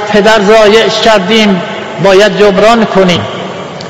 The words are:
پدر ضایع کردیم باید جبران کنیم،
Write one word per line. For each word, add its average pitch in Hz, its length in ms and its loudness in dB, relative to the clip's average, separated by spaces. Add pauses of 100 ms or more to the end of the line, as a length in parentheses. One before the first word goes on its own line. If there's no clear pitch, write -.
(120)
پدر 214 300 2
ضایع 214 460 4
کردیم 208 720 0 (420)
باید 190 340 2
جبران 208 460 2
کنیم، 185 360 0 (680)